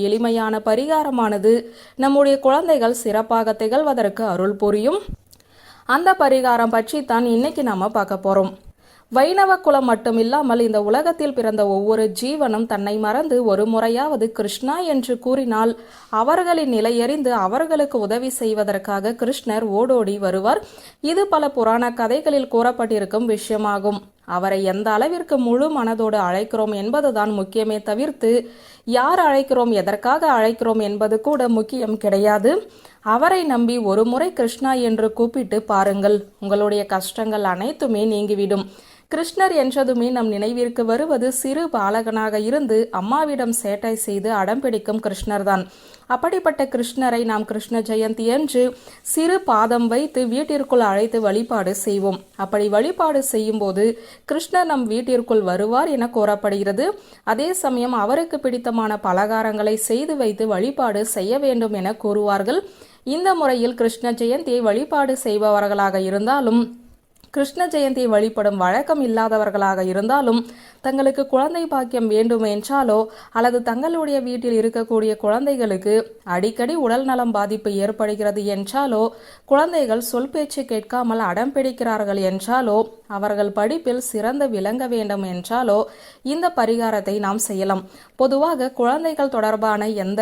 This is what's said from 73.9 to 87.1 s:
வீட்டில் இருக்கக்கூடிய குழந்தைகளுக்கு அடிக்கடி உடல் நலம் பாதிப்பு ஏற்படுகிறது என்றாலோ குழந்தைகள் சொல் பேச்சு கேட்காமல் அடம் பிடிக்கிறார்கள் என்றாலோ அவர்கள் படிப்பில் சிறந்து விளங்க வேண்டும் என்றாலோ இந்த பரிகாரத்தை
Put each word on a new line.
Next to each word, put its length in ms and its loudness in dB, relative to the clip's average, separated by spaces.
வீட்டில் 380 -2
இருக்கக்கூடிய 580 0
குழந்தைகளுக்கு 800 0
அடிக்கடி 500 -2
உடல் 280 0
நலம் 280 0
பாதிப்பு 440 -2
ஏற்படுகிறது 720 -2
என்றாலோ 540 -2
குழந்தைகள் 580 2
சொல் 260 -4
பேச்சு 340 -4
கேட்காமல் 600 -2
அடம் 300 -2
பிடிக்கிறார்கள் 680 -2
என்றாலோ 540 0
அவர்கள் 440 -2
படிப்பில் 520 -2
சிறந்து 440 -2
விளங்க 380 -2
வேண்டும் 380 -4
என்றாலோ 540 0
இந்த 300 -2
பரிகாரத்தை 640 0